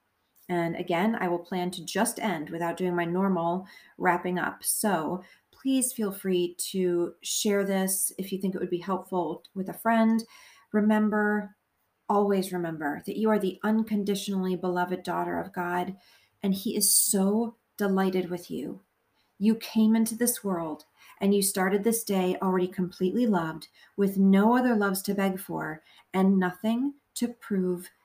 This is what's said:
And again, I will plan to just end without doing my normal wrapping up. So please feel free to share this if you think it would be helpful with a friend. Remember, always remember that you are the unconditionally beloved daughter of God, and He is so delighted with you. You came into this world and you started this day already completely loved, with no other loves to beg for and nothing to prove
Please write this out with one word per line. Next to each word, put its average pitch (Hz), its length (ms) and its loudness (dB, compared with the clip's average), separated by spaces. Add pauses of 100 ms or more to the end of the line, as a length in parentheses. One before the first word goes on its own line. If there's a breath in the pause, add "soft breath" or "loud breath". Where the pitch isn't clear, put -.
(480)
And 170 280 0
again, 185 440 0
I 185 80 0
will 175 100 0
plan 180 340 -4
to 170 120 -12
just 214 340 -2
end 160 320 -4
without 170 260 -4
doing 180 200 -2
my 175 80 0
normal 175 600 0 (300 loud breath)
wrapping 180 420 2
up. - 260 -4
So 185 580 0 (300 loud breath)
please 262 400 0
feel 208 180 -2
free 180 440 0 (180)
to 175 500 0
share 202 420 0
this 190 540 0
if 190 140 -8
you 190 60 -2
think 190 160 -2
it 180 60 -6
would 180 80 -4
be 175 100 -2
helpful 175 640 -4 (120)
with 190 160 -8
a 165 40 -12
friend. 226 480 4 (500 loud breath)
Remember, 208 840 2 (540)
always 202 440 2
remember 160 540 -4
that - 100 -8
you 220 140 2
are 214 80 4
the 190 240 -2
unconditionally 202 920 0
beloved 180 460 -2
daughter 175 380 -4
of 180 120 -8
God, 180 440 -4 (460 soft breath)
and 196 120 0
He 196 220 -4
is - 180 2
so 208 600 2 (220)
delighted 190 540 0
with - 200 -8
you. 156 300 -8 (580)
You 214 160 4
came 220 420 2
into 226 180 0
this 233 300 -2
world 170 400 -4 (360 loud breath)
and 202 140 4
you 202 80 4
started 190 400 0
this 226 220 0
day 185 380 0
already 185 260 2
completely 185 580 -2
loved, 165 420 -2 (280 soft breath)
with 196 220 0
no 196 380 6
other 247 200 2
loves 202 260 0
to 196 120 -2
beg 190 260 0
for 160 420 -8 (300 soft breath)
and 190 260 4
nothing 226 560 0 (200)
to 240 140 -2
prove 185 640 -4 (140)